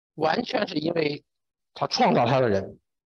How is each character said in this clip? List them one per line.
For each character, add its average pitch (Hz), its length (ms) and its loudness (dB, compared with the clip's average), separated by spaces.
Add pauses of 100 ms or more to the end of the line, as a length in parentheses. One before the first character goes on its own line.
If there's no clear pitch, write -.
(140)
完 160 280 0
全 214 240 -4
是 190 80 -6
因 160 200 -2
为 147 300 -2 (480)
他 - 140 -6
创 - 260 2
造 135 140 4
他 131 140 4
的 123 80 2
人 95 320 -2 (260)